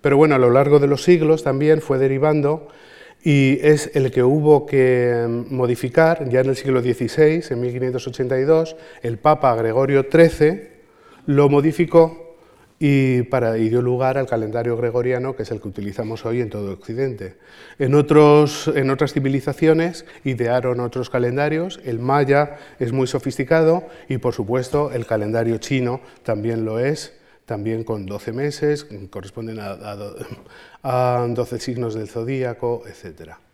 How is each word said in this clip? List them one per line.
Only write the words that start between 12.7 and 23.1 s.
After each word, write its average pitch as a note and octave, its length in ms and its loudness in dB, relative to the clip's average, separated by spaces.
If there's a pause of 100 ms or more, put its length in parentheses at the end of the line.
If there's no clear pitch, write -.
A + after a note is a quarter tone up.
y, C3+ 420 2
para, A#2 340 0
y A2+ 100 2
dio A#2+ 140 0
lugar B2 340 0
al C3+ 100 -2
calendario A#2 480 -4
gregoriano, B2 600 -4
que A2+ 60 -8
es G2+ 80 -10
el G#2+ 100 -8
que G#2+ 80 -12
utilizamos G#2+ 560 -10
hoy A#2 160 -4
en A2+ 80 -4
todo G#2 240 -8
Occidente. A2+ 640 -8 (420)
En C3+ 160 0
otros, D3 800 4
en C#3 140 0
otras C3+ 240 -2
civilizaciones D3 920 -2 (180)
idearon B2 560 -2
otros B2 300 -6
calendarios, D3 720 -2
el A#2+ 140 -6
maya C#3 580 2 (220)
es A#2+ 140 -4
muy C3 140 0
sofisticado D#3+ 800 0 (220)